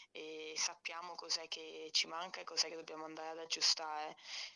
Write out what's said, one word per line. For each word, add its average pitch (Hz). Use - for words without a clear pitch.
e 156
sappiamo 170
cos'è 165
che 160
ci -
manca 180
e 180
cos'è 165
che 165
dobbiamo 160
andare 160
ad 165
aggiustare. 160